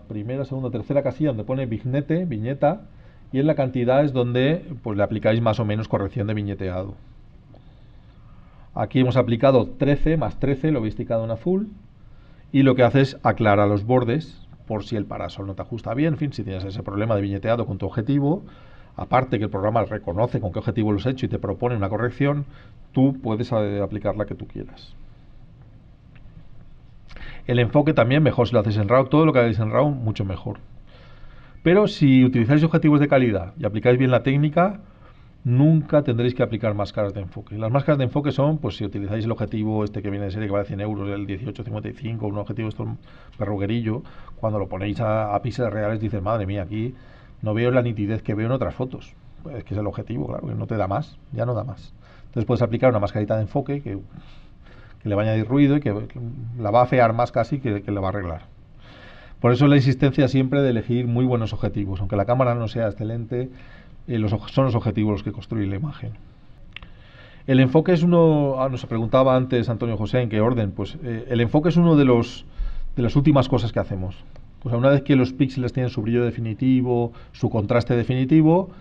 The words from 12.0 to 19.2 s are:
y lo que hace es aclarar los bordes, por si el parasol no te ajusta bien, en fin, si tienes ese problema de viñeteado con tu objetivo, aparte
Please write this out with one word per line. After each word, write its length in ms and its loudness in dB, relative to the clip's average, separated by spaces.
y 100 4
lo 140 6
que 80 4
hace 180 6
es 220 0
aclarar 440 4
los 160 2
bordes, 640 -2
por 180 -6
si 100 -8
el 100 -4
parasol 420 -10
no 80 -10
te 80 -10
ajusta 320 -8
bien, 180 0
en 40 -6
fin, 140 -4
si 120 -8
tienes 200 -8
ese 200 -10
problema 320 -2
de 60 2
viñeteado 440 -2
con 140 -8
tu 80 -4
objetivo, 560 0
aparte 440 -2